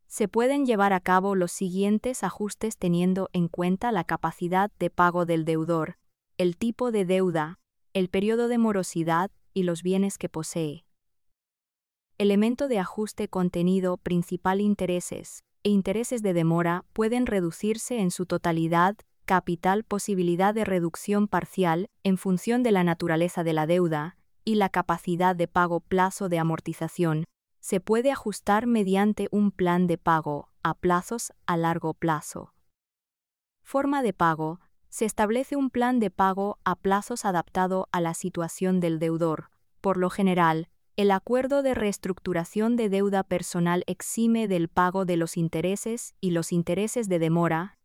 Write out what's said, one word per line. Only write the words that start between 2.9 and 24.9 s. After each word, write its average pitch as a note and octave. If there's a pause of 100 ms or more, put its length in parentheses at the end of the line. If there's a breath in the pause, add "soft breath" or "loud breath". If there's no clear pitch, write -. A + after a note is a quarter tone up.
en F3
cuenta F3+
la A3
capacidad F3+
de F3
pago F3
del E3
deudor, D#3+ (400)
el F3+
tipo A#3+
de G#3
deuda, F3 (340)
el F#3
periodo A3
de A#3+
morosidad F3+ (220)
y F#3+
los E3+
bienes F#3+
que F3
posee. D#3+ (1300)
Elemento G#3
de B3
ajuste G#3
contenido F3+
principal F3+
intereses F#3 (200)
e G3+
intereses G#3
de G3
demora E3+
pueden A#3
reducirse G#3+
en F#3
su F3+
totalidad, E3+ (280)
capital F#3
posibilidad F#3+
de G#3+
reducción G3
parcial F3 (160)
en F#3+
función G#3
de A#3+
la F#3
naturaleza E3+
de E3
la D#3
deuda E3 (260)
y A3
la G3
capacidad F3